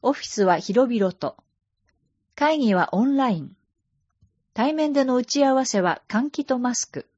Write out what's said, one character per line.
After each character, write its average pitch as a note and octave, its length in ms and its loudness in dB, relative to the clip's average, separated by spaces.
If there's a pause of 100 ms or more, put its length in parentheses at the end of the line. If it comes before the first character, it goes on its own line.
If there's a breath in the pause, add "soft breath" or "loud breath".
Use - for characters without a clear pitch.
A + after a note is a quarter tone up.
オ C#4 120 0
フ - 100 -8
ィ - 40 -14
ス - 160 -2
は F3+ 160 4
広 A#3+ 380 0
々 F#3+ 160 0
と。 - 240 -8 (960)
会 D#4 240 0
議 A3 160 2
は F3 180 0
オ G3+ 100 2
ン C#4 120 2
ラ C4+ 140 2
イ E3+ 120 -2
ン。 - 140 -16 (960)
対 C4+ 200 0
面 D4+ 200 -2
で C#4 100 2
の B3+ 120 0
打 B3 100 0
ち C#4+ 180 0
合 C4+ 120 4
わ C4 100 0
せ G#3 160 0
は F3 260 0
換 B3+ 220 -2
気 C#4+ 160 -6
と C4 140 -2
マ B3 160 -2
ス - 100 -6
ク。 - 320 -14